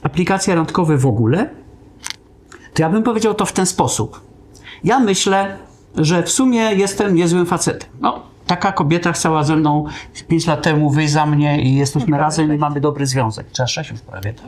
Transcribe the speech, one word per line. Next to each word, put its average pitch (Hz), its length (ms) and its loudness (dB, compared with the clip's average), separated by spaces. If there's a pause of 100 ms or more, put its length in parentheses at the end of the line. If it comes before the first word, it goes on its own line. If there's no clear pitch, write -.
aplikacje 185 520 -2
randkowe 160 420 0
w 131 100 2
ogóle, 123 440 0 (1200)
to 160 80 2
ja 160 80 4
bym 220 120 2
powiedział 220 320 2
to 208 120 -2
w - 60 -6
ten 185 140 0
sposób. - 540 -2 (640)
Ja 226 160 2
myślę, 196 560 0 (400)
że 165 260 2
w 170 80 -4
sumie 254 300 2 (140)
jestem 196 400 0
niezłym 170 320 2
facetem. - 420 -4 (120)
No, - 220 -4 (240)
taka 180 260 -2
kobieta 170 400 0
chciała 156 320 0
ze 156 120 2
mną 151 280 0 (440)
pięć 165 180 2
lat 156 160 0
temu 151 280 2
wyjść 151 220 2
za 151 140 2
mnie 147 360 2
i 131 140 2
jesteśmy 143 420 0
razem 151 360 0
i 147 40 -2
mamy 147 220 -2
dobry 139 260 -2
związek. 127 460 -2
Trzeba 127 140 -4
sześć - 240 -6
już 113 100 -12
prawie, - 320 -10
tak? - 160 -16